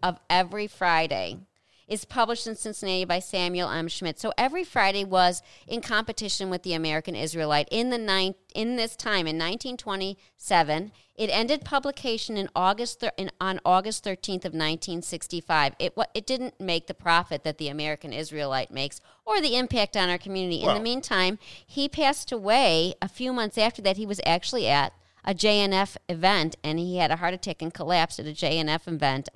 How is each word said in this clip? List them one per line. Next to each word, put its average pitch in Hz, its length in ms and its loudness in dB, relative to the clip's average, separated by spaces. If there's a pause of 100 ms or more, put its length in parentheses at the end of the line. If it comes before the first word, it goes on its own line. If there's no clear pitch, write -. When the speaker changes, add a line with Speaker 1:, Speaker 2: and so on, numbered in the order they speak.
Speaker 1:
of 180 160 0 (100)
Every 185 380 2
Friday 160 720 0 (480)
is 214 180 -6
published 233 440 0
in 220 80 -6
Cincinnati 190 480 -2
by 175 160 0
Samuel 175 500 -2
M. 160 180 -2
Schmidt. 165 300 -4
So 220 180 -2
Every 294 280 0
Friday 202 400 2
was 185 360 4 (280)
in 233 120 -6
competition 214 680 -2
with 180 140 -4
the 175 100 -2
American 160 400 -2
Israelite. 151 560 0
In 240 200 0
the 247 60 0
nine-, 190 380 0 (220)
in 233 180 -2
this 226 220 -2
time, 190 320 0
in 160 100 -2
nineteen 226 380 -4
twenty-seven, 190 1160 0 (240)
it 214 140 -2
ended 240 340 0
publication 269 720 -4
in 196 180 -2
August 208 460 0
thir-, 226 160 -2
in, 190 140 -4 (100)
on 190 240 -2
August 190 400 2
thirteenth 185 400 -4
of 160 100 -6
nineteen 160 480 -2
sixty-five. 160 760 0
It - 180 -4
wa-, 220 80 0 (100)
it 214 120 -4
didn't 254 340 -4
make 170 260 -2
the - 80 -8
profit 170 500 0
that 151 140 -4
the 151 100 -6
American 151 440 -6
Israelite 143 580 -4
makes 135 300 -6 (240)
or 381 160 2
the 247 160 2
impact 247 400 0
on 180 120 2
our 175 100 0
community. 185 420 -4
In - 60 0
Speaker 2:
Well 156 100 6
Speaker 1:
the 214 60 -2
meantime, 214 560 0 (280)
he 285 220 -2
passed - 440 0
away 196 720 4
a 190 60 -4
few 254 240 -6
months 226 260 -2
after 214 240 2
that. 196 140 2
He 214 100 -6
was 196 200 -4
actually 175 420 2
at 143 240 4 (320)
a 190 100 0
J 208 260 4
N 196 120 2
F 196 240 2 (120)
event, 170 540 2
and 156 160 -2
he 180 200 -2
had 160 120 4
a 160 60 2
heart 175 180 0
attack 185 280 -8
and 165 120 -4
collapsed 165 460 0
at 151 60 -8
a 151 60 -6
J 156 260 0
N 156 100 0
F 160 180 -2
event 143 500 0